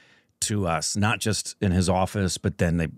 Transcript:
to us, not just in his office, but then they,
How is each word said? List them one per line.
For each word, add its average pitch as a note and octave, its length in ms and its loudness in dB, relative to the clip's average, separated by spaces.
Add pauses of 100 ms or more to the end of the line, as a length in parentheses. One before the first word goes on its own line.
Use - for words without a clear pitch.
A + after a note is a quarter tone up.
(400)
to G#2 260 0
us, - 300 -2
not G#2 240 0
just - 400 -2
in G2+ 100 2
his F2+ 180 4
office, F#2 480 0
but - 220 -4
then E2+ 180 2
they, E2 220 0